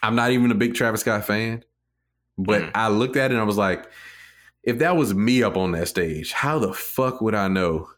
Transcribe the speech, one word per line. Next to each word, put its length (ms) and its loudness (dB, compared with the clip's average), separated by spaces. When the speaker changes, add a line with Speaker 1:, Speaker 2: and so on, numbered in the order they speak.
Speaker 1:
I'm 140 0
not 160 2
even 180 4
a 40 2
big 200 0
Travis 280 -2
Scott 240 0
fan, 380 -4
but 260 2
Speaker 2:
Mm-hmm. 120 -8
Speaker 1:
I 140 2
looked 280 0
at 140 2
it 40 0
and 60 2
I 40 0
was 120 0
like, 320 0
if 180 0
that 160 2
was 180 2
me 280 4
up 140 2
on 160 0
that 160 -2
stage, 440 -4
how 260 -2
the 160 -2
fuck 480 -4
would 120 0
I 140 0
know 500 0